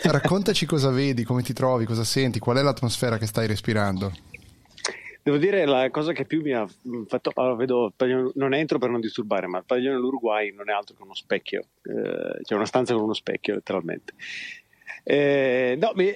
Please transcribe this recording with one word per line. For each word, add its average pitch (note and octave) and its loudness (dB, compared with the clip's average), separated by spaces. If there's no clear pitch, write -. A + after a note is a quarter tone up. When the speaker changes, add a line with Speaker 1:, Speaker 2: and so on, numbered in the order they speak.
Speaker 1:
raccontaci F3+ 2
cosa C#3 2
vedi, B2+ 2
come B2+ 0
ti A#2+ -4
trovi, B2+ 2
cosa A2+ 0
senti, B2 0
qual A#2+ 2
è C3+ 4
l'atmosfera B2 0
che G#2+ -4
stai A2 0
respirando? G2+ 0
Speaker 2:
Devo D3 4
dire, F#3 4
la C3 4
cosa D3+ -2
che C3+ -4
più D#3+ -2
mi D3 -2
ha, A#2 0
mm, A#2 -8
fatto, B2+ -2
allora, B2+ 2
vedo B2 2
il F#2+ -8
padiglione, B2+ 0
non C3+ 0
entro D3+ 0
per B2 0
non A#2+ -2
disturbare, G#2 -2
ma F2+ -4
il F#2 -6
padiglione B2+ 0
dell'Uruguay A#2 0
non G2+ -10
è G#2 0
altro G#2 -4
che - -20
uno F#2+ -18
specchio, - -4
eh, G1+ -6
c'è - -6
una G#2 0
stanza B2 0
con A2 2
uno G#2+ 0
specchio, G2 -4
letteralmente. F2 -6
Eh, C3+ 4
no, A3 2
mi, F#3+ 2